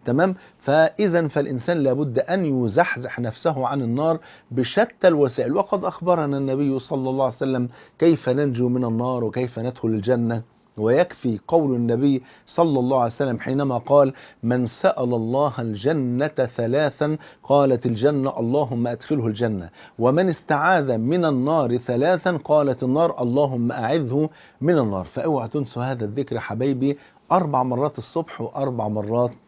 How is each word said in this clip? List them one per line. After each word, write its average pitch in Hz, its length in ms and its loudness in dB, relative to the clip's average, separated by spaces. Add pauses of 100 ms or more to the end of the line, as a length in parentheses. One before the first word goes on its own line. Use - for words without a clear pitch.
تمام؟ 175 300 2 (240)
فإذا 160 680 2
فالإنسان 147 500 -2
لابد 131 420 0
أن 180 260 -2 (200)
يزحزح 123 540 -2
نفسه 127 480 -2
عن 139 140 -2
النار 147 380 0 (320)
بشتى 185 560 0
الوسائل، 139 480 2
وقد 196 300 -2
أخبرنا 165 520 0
النبي 135 420 0
صلى 131 300 -4
الله 135 160 0
عليه 120 100 -4
وسلم 131 340 -2 (300)
كيف 160 300 4
ننجو 127 400 0
من 123 160 0
النار 120 380 -2
وكيف 117 360 -4
ندخل 123 300 -6
الجنة. 113 520 0 (360)
ويكفي 123 680 0
قول 151 280 2
النبي 123 480 2 (220)
صلى 156 340 0
الله 131 180 2
عليه 117 160 2
وسلم 123 260 -2
حينما 135 380 -2
قال: 139 360 4 (300)
"من 123 240 0
سأل 127 460 0
الله 120 460 0
الجنة 123 680 -2
ثلاثا 143 920 -2 (260)
قالت 135 420 4
الجنة 131 540 0
اللهم 120 480 0
أدخله 120 400 -4
الجنة، 104 420 -2 (300)
ومن 147 300 4
استعاذ 151 680 0
من 160 280 0
النار 135 520 0
ثلاثا 151 540 0 (120)
قالت 143 400 2
النار 147 380 0
اللهم 123 500 0
أعذه 139 580 -2 (320)
من 160 160 4
النار". 101 280 0
فاوعى 135 420 -4
تنسوا 123 360 -6
هذا 127 220 -4
الذكر 117 300 -6
يا 110 60 -6
حبايبي، 131 560 -2 (340)
أربع 151 320 0
مرات 131 340 -2
الصبح 156 440 -8
وأربع 120 460 -4
مرات 110 440 -2 (160)